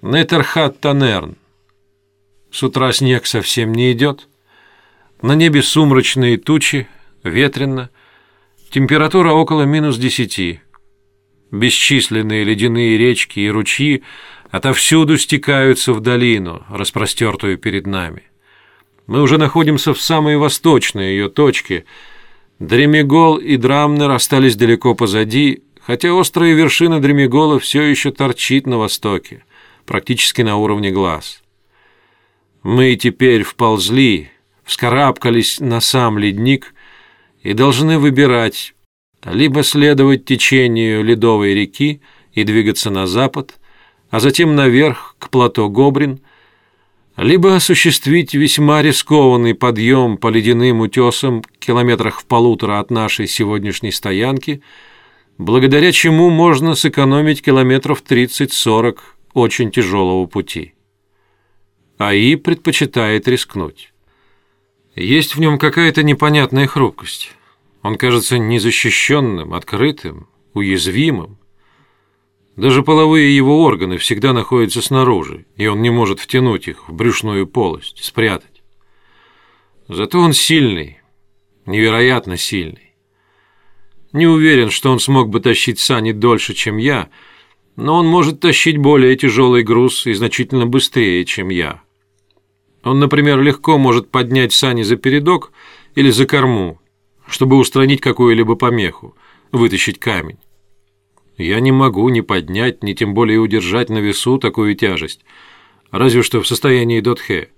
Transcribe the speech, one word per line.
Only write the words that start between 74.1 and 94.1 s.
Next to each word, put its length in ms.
находятся 500
снаружи, 640
и 100
он 140
не 100
может 300
втянуть 480
их 200
в 40
брюшную 540
полость, 560
спрятать. 600
Зато 300
он 140
сильный, 680
невероятно 720
сильный. 580
Не 140
уверен, 440
что 200
он 80
смог 300
бы 120
тащить 380
сани 340
дольше, 400
чем 240
я — 320
но 200
он 100
может 340
тащить 360
более 400
тяжёлый 460
груз 440
и 60
значительно 540
быстрее, 580
чем 240
я. 340
Он, 160
например, 420
легко 380
может 320